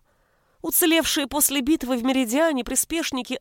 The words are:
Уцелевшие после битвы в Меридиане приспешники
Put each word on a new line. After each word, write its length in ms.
Уцелевшие 680
после 340
битвы 360
в 60
Меридиане 600
приспешники 760